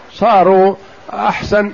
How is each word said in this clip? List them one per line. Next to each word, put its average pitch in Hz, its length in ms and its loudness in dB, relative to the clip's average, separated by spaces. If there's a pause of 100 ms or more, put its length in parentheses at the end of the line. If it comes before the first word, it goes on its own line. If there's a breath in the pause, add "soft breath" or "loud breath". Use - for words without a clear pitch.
(120)
صاروا 190 640 2 (380 loud breath)
أحسن 208 600 -4